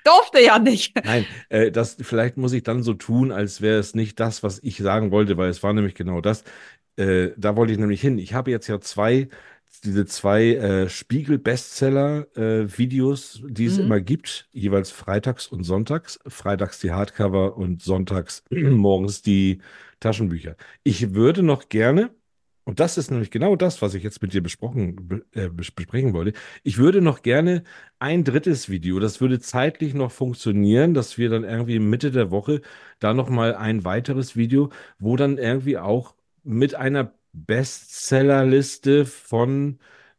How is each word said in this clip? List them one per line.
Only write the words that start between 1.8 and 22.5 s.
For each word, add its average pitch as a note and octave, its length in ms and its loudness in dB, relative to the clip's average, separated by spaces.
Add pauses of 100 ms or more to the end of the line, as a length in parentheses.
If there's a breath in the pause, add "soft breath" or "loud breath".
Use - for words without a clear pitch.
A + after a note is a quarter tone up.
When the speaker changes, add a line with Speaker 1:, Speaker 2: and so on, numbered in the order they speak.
Speaker 2:
vielleicht A#2+ 360 -2
muss B2+ 160 -2
ich B2 100 -2
dann A#2 200 -2
so A#2 120 0
tun, B2 380 0
als G2+ 300 -4
wäre G#2+ 160 4
es G#2 160 -4
nicht A2 260 -4
das, A2+ 220 -2
was G2 200 -4
ich A2+ 160 -8
sagen G2+ 340 0
wollte, G2+ 260 4
weil F#2 100 0
es E2+ 140 -6
war G2+ 100 0
nämlich G2+ 220 0
genau F2 260 -6
das. G#2+ 240 -2 (520 loud breath)
Äh, F#2 420 0
da G#2 180 0
wollte A2+ 160 2
ich G#2 60 -2
nämlich G#2 220 0
hin. C3 180 0
Ich F#2 160 -10
habe C3 160 -4
jetzt A#2 180 -4
ja G#2 120 -4
zwei B2 480 0 (560 soft breath)
diese G2 220 0
zwei, A2 500 2
äh, F#2+ 320 0
Spiegel-Bestseller, C#3 1400 -2 (100)
äh, A2 420 -2
Videos, B2+ 680 -2
die A2+ 200 -4
es F#3+ 120 0
Speaker 3:
Mhm. F#3+ 60 0
Speaker 2:
immer G#2+ 160 2
gibt, - 520 -6
jeweils G2 380 -2
freitags G#2 560 -4
und F2+ 180 -8
sonntags. G#2+ 600 -4
Freitags G2+ 540 -6
die E2+ 120 -4
Hardcover G2 640 -2
und F2+ 260 -6
sonntags F#2 640 -4
<clears throat> - 40 -12
morgens G2+ 720 2
die F#2+ 380 2 (400 soft breath)
Taschenbücher. F2 560 -4 (260 soft breath)
Ich G2+ 320 -2
würde D3+ 280 4
noch D3 260 0
gerne, C#3 420 2 (540)